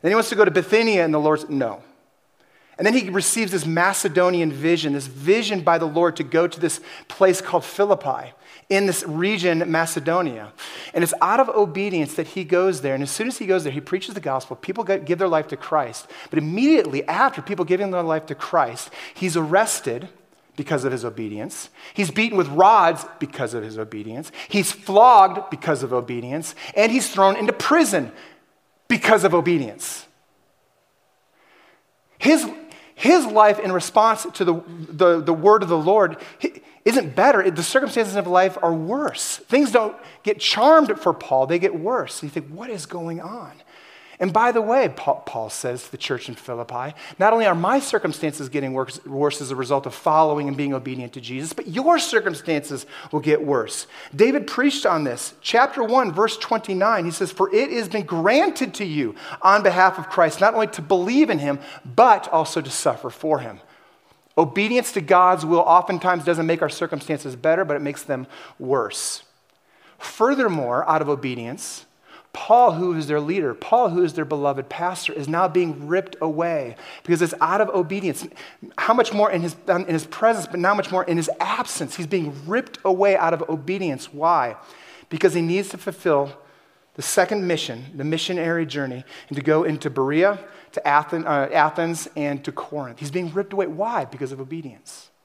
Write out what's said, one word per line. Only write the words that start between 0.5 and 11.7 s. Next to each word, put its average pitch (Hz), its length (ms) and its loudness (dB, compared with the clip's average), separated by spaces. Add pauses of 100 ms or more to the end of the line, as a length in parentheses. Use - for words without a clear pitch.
Bithynia, 208 520 2
and 160 80 2
the 151 80 2
Lord 151 200 2
says, 151 100 -12
"No." 120 320 -4 (960)
And - 80 -2
then 220 80 4
he 214 160 0
receives 196 420 -2
this 170 140 -2
Macedonian 175 840 2
vision, 156 420 0
this 135 140 -4
vision 190 540 0
by 170 180 2
the 165 80 -2
Lord 170 300 0
to 156 60 -4
go 160 220 2
to 175 140 -6
this 160 220 -2 (260)
place 185 340 2
called 180 240 -2
Philippi 147 680 -2 (360)
in 196 160 2
this 180 220 0
region, 170 640 0
Macedonia. 160 800 -2 (420)
And 170 100 0
it's 170 180 -2
out 202 180 2
of 262 100 4
obedience 190 680 0